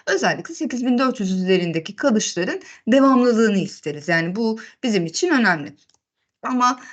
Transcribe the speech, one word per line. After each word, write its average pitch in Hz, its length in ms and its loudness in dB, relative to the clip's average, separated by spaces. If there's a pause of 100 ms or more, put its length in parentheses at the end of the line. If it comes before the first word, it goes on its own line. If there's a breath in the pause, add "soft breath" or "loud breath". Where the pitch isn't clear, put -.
özellikle 269 480 -2
sekiz 247 320 -6
bin 247 120 2
dört 254 220 0
yüz 190 120 -2
üzerindeki 180 640 0
kalışların 233 640 -2 (280 loud breath)
devamlılığını 240 720 4
isteriz. 147 500 -6
Yani 170 280 -2
bu 226 240 -2 (220 loud breath)
bizim 208 240 0
için 349 220 -2
önemli. 196 440 0 (680)
Ama 254 380 0 (120)